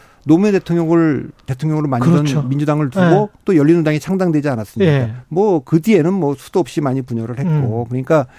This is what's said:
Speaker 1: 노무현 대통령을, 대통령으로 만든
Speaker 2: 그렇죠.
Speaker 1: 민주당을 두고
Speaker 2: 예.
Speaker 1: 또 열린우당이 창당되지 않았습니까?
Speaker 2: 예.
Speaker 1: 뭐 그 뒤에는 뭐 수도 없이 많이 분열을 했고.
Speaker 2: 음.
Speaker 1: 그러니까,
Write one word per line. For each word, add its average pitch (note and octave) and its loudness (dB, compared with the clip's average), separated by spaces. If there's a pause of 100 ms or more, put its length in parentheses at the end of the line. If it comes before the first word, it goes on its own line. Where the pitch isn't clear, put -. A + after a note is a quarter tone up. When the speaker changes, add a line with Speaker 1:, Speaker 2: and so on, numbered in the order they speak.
(240)
Speaker 1:
노무현 F#3 4
대통령을, E3 0 (160)
대통령으로 D3+ -4
만든 C3+ 2
Speaker 2:
그렇죠. D3+ 0
Speaker 1:
민주당을 D3 -2
두고 F#3+ 2
Speaker 2:
예. - -20
Speaker 1:
또 F#3+ 2
열린우당이 D3+ 2
창당되지 E3 -2
않았습니까? C#3+ 0
Speaker 2:
예. B2 0 (120)
Speaker 1:
뭐 F3+ 0
그 D#3+ 2
뒤에는 E3+ 2
뭐 D3 -2
수도 - -4
없이 D#3 -4
많이 C3+ -2
분열을 A#2 -8
했고. C#3 0
Speaker 2:
음. A2+ -10
Speaker 1:
그러니까, C3 0 (120)